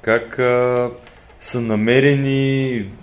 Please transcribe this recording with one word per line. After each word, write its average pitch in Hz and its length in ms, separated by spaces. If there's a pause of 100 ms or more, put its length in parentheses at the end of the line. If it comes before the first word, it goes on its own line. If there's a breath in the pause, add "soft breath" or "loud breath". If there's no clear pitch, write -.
как, - 380
а, 123 520 (500 loud breath)
са - 200
намерени, 135 1200 (180)